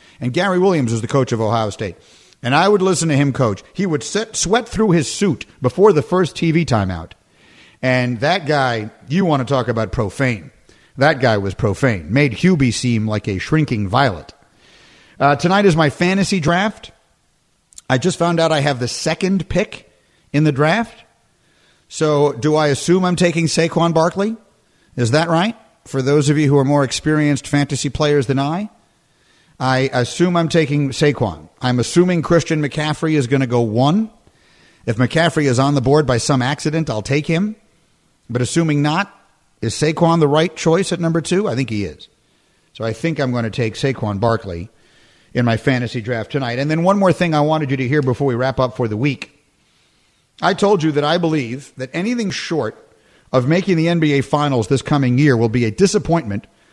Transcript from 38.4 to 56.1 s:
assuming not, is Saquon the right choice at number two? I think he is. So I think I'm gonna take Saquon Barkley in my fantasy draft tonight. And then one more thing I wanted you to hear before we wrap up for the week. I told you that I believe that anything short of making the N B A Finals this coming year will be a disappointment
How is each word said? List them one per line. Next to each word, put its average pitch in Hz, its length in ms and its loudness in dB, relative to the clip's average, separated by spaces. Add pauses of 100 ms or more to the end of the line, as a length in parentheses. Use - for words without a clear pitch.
assuming 151 380 0
not, 156 320 -2 (480)
is 113 140 -4
Saquon 165 460 2
the 147 80 6
right 160 260 2
choice 175 380 0
at 180 80 -2
number 165 200 0
two? 190 280 0
I 135 80 -4
think 127 120 -2
he 104 160 -4
is. 78 220 -12 (680)
So - 100 -10
I 113 80 -4
think 160 260 -4
I'm 131 140 -2
gonna 117 180 -2
take 110 240 -4
Saquon 107 460 -4
Barkley 104 500 -2 (640)
in 123 100 0
my 117 120 2
fantasy 123 440 -2
draft 110 300 -6
tonight. 127 300 -4
And 143 100 -2
then 165 140 0
one 196 120 2
more 190 160 4
thing 165 220 0
I 151 60 2
wanted 151 320 0
you 139 60 0
to 127 100 -2
hear 147 140 2
before 127 260 0
we 120 80 0
wrap 131 240 -2
up 127 160 -2
for 123 100 0
the 107 100 -4
week. 131 400 -4 (1040)
I 180 140 0
told 202 300 2
you 156 80 0
that 143 100 0
I 156 160 0
believe 143 580 -4
that 131 160 -10
anything 208 380 -4
short - 640 -6 (360)
of 127 160 2
making 180 280 2
the 160 120 2
N 170 100 0
B 151 140 2
A 139 100 2
Finals 143 460 0
this 131 120 0
coming 131 380 0
year 143 180 4
will 117 120 2
be 120 160 0
a 110 80 -2
disappointment 160 720 -2 (260)